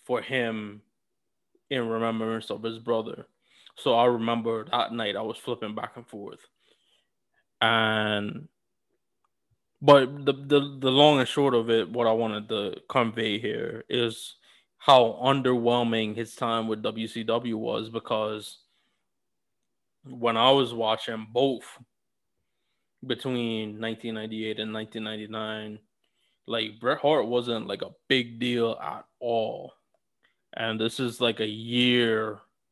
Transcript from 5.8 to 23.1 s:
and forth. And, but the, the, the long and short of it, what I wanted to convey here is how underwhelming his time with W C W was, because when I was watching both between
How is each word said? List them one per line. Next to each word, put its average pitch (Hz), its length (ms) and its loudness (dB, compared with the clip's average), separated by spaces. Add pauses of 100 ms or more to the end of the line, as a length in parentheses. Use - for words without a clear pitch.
and 117 100 -20
forth. 101 320 -16 (1200)
And, 107 880 0 (1300)
but 143 440 8
the, 139 80 6
the, 139 460 0
the 131 120 2
long 143 280 8
and 123 80 2
short 139 260 2
of 117 160 2
it, 113 220 2
what 120 160 2
I 110 60 4
wanted 107 360 -2
to 107 380 -4
convey 110 520 0
here 113 500 -6
is 117 460 -4 (420)
how 120 440 8
underwhelming 120 920 2
his 113 200 -8
time 113 320 -2
with 107 160 -4
W 113 240 -4
C 113 160 -8
W 113 340 -2
was, 110 320 -6
because 107 720 -6 (1400)
when 120 340 -2
I 123 140 6
was 131 220 4
watching 113 580 -4
both 127 480 -2 (1300)
between 117 760 -4